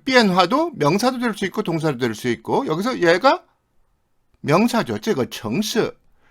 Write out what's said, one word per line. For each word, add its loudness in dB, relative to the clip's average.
변화도 2
명사도 0
될 -2
수 -6
있고 -4
동사도 -2
될 -2
수 -4
있고 -2
여기서 -4
얘가 4
명사죠. 0
这个城市. -2